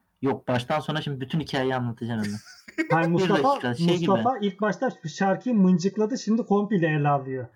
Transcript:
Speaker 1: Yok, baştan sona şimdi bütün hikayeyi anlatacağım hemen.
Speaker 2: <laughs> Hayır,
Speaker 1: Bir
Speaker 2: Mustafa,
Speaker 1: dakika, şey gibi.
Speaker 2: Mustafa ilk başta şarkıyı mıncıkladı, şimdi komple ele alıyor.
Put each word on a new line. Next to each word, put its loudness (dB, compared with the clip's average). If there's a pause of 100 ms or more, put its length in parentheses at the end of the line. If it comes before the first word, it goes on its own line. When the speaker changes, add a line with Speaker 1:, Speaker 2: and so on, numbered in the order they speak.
(220)
Speaker 1:
Yok, -2
baştan 0
sona -4
şimdi -6
bütün -2
hikayeyi -2
anlatacağım -4
hemen. -6
Speaker 2:
<laughs> -8
Hayır, 2
Speaker 1:
Bir 2
Speaker 2:
Mustafa, 2
Speaker 1:
dakika, -2
şey 2
gibi. 0
Speaker 2:
Mustafa 2
ilk -2
başta -2 (280)
şarkıyı 0
mıncıkladı, 2
şimdi -2
komple 2
ele 2
alıyor. -2